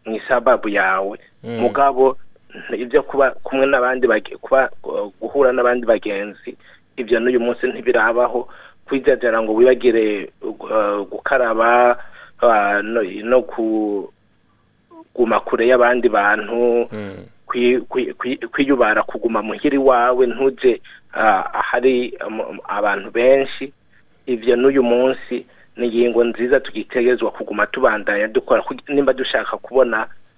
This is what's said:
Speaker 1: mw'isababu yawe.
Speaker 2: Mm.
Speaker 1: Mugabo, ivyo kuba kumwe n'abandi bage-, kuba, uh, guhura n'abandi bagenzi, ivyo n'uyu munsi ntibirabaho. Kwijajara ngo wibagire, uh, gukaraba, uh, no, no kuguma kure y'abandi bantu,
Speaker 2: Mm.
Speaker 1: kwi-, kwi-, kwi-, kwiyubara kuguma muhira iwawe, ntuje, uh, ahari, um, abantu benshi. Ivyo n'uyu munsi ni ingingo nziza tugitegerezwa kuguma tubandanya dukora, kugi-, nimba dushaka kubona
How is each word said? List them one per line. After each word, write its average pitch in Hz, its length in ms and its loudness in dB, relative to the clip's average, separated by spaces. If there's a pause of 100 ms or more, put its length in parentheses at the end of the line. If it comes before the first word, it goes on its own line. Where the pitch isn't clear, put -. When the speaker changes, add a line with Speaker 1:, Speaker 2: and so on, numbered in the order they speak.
Speaker 1:
mw'isababu 120 640 0
yawe. 98 500 -2 (260)
Speaker 2:
Mm. 117 160 -8
Speaker 1:
Mugabo, 131 580 2 (580)
ivyo 123 260 0
kuba 135 280 0
kumwe - 360 -2
n'abandi 127 400 2
bage-, 107 300 -2
kuba, 131 340 0 (120)
uh, 101 380 -8
guhura 127 320 2
n'abandi 123 340 0
bagenzi, 104 720 -4 (400)
ivyo 117 240 0
n'uyu 123 200 2
munsi 120 260 -2
ntibirabaho. 120 840 -2 (400)
Kwijajara 127 540 0
ngo 107 120 -2
wibagire, 113 760 2 (120)
uh, 104 640 -4
gukaraba, 120 920 2 (440)
uh, 104 400 2
no, 113 200 -2
no 107 400 0
kuguma - 2000 -6
kure 117 280 -2
y'abandi 123 400 4
bantu, 107 840 0
Speaker 2:
Mm. 98 340 -12 (200)
Speaker 1:
kwi-, 123 340 0
kwi-, - 340 -6
kwi-, 123 220 -6 (120)
kwiyubara 127 540 0
kuguma 113 400 -4
muhira 110 340 -2
iwawe, 127 500 4
ntuje, 131 540 0 (340)
uh, 101 300 2 (160)
ahari, 123 560 0 (100)
um, 104 320 -8 (100)
abantu 101 420 -4
benshi. 135 600 2 (540)
Ivyo 120 300 0
n'uyu 135 260 4
munsi 123 640 0 (300)
ni 123 100 -2
ingingo 117 380 2
nziza 120 360 0
tugitegerezwa 117 680 -2
kuguma 104 360 -4
tubandanya 107 640 0
dukora, 113 340 0
kugi-, - 320 -10
nimba 135 180 2
dushaka 127 440 -4
kubona 120 500 0 (320)